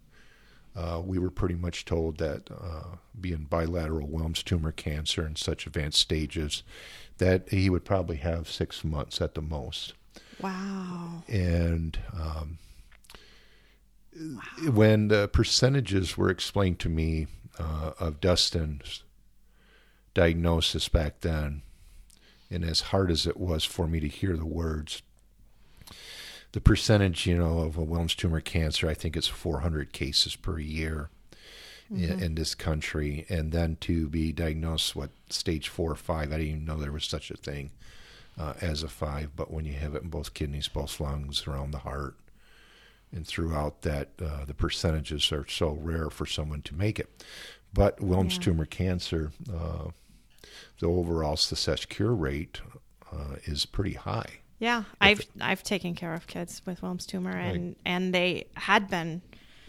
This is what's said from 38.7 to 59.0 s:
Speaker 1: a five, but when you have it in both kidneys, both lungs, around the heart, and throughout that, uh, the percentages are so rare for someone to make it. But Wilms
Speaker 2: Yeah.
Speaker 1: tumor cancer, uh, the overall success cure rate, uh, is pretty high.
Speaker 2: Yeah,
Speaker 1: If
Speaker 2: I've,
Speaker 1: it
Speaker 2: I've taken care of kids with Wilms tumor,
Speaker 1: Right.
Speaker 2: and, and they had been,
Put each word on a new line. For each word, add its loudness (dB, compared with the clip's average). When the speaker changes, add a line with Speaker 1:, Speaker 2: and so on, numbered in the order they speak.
Speaker 1:
a -6
five, -6
but -6
when -4
you -6
have -4
it -4
in -10
both -6
kidneys, -4
both -6
lungs, -4
around -4
the -6
heart, -6
and -8
throughout 0
that, 0
uh, -4
the -8
percentages 2
are 0
so 2
rare -2
for -4
someone -2
to -12
make 0
it. -8
But 6
Wilms 4
Speaker 2:
Yeah. -6
Speaker 1:
tumor 4
cancer, 0
uh, -4
the 2
overall 2
success 0
cure 0
rate, -2
uh, -8
is -2
pretty -2
high. -6
Speaker 2:
Yeah, 0
Speaker 1:
If -8
Speaker 2:
I've, 8
Speaker 1:
it -10
Speaker 2:
I've 0
taken -2
care -4
of -8
kids -8
with -6
Wilms -6
tumor, -4
Speaker 1:
Right. -2
Speaker 2:
and, -6
and 0
they 2
had 2
been, -2